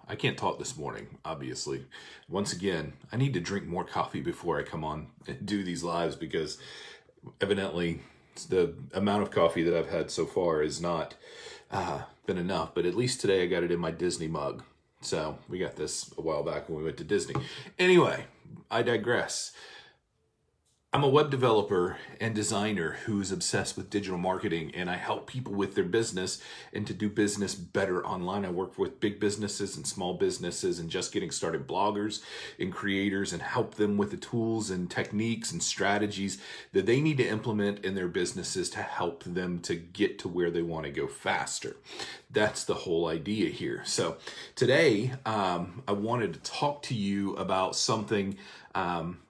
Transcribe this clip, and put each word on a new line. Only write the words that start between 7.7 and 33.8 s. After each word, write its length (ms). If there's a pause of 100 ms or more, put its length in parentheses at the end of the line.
the 240 (220)
amount 280
of 80
coffee 340
that 120
I've 140
had 200
so 140
far 380
has 180
not, 340 (560)
uh, 340 (200)
been 140
enough. 360
But 120
at 80
least 260
today 220
I 60
got 140
it 80
in 100
my 100
Disney 380
mug. 340 (400)
So 340 (100)
we 120
got 180
this 400
a 60
while 200
back 280
when 80
we 60
went 120
to 80
Disney. 300 (440)
Anyway, 460 (460)
I 100
digress. 720 (1400)
I'm 120
a 40
web 220
developer 680 (240)
and 120
designer 580 (120)
who's 260
obsessed 460
with 140
digital 260
marketing, 580
and 140
I 80
help 300
people 260
with 220
their 100
business 560 (320)
and 140
to 80
do 160
business 440
better 520
online. 400
I 40
work 280
with 200
big 220
businesses 560
and 100
small 280
businesses 640
and 100
just 240
getting 180
started 360
bloggers 560 (360)
and 140
creators 600
and 80
help 320
them 240